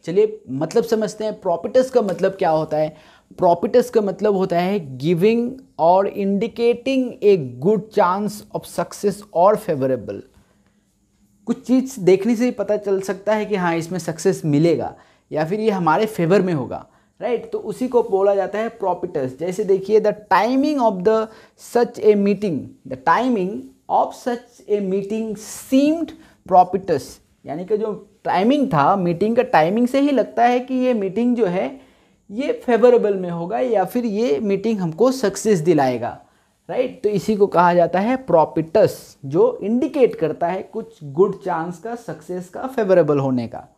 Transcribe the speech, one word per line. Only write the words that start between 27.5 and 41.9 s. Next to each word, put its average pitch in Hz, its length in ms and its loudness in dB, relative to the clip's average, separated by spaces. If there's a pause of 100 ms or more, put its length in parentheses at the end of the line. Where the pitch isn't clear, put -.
कि 208 120 -2
जो 214 160 -4 (320)
टाइमिंग 226 440 2
था, 160 280 4
मीटिंग 185 400 0
का 247 60 2
टाइमिंग 214 460 2
से 269 120 0
ही 285 100 2
लगता 233 340 0
है 247 160 2
कि 262 140 -8
ये 254 200 2
मीटिंग 220 420 0
जो 226 100 2
है 190 220 -2 (600)
ये 262 220 -4 (140)
फेवरेबल 220 480 4
में 180 160 -4
होगा 170 280 -6
या 233 260 0
फिर 233 200 -4
ये 240 360 0
मीटिंग 202 380 -2
हमको 185 340 0
सक्सेस 208 480 0
दिलाएगा, 131 580 0 (500)
राइट? 240 340 -4
तो 208 60 0
इसी 208 280 -2
को 196 100 4
कहा 175 280 4
जाता 175 260 2
है 247 260 -2
propitious, 160 640 2 (340)
जो 170 380 0
इंडिकेट 247 520 0
करता 156 320 -4
है 185 160 -4
कुछ - 420 -12
गुड 180 400 0
चांस 175 340 -6
का, 233 160 -10